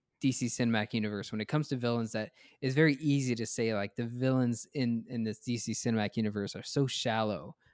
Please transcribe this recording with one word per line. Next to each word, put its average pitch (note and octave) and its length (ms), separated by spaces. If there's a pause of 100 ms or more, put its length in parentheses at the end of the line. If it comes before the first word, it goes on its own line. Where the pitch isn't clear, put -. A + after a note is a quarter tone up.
(200)
D C3 120
C B2 140
Cinematic A2+ 480
Universe G#2 360
when G#2+ 120
it - 60
comes D3+ 200
to C3 80
villains A#2 360
that G#2+ 200 (300)
is C3+ 120
very D3+ 200
easy C#3 400
to A2+ 120
say, A2+ 280
like, G2+ 220
the A#2+ 100
villains B2 680
in, A#2+ 340
in A#2 160
this G#2+ 160
D A#2+ 180
C A2 140
Cinematic A2 440
Universe G#2 400
are - 60
so C#3+ 240
shallow, A2 680 (200)